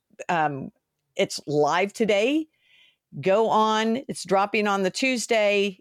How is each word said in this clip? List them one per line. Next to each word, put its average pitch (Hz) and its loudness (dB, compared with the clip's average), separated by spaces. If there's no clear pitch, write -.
Um, 151 -2
it's - -2
live 151 0
today. 233 0
Go 196 2
on. 220 2
It's - -10
dropping 202 0
on 196 0
the 185 0
Tuesday. 208 0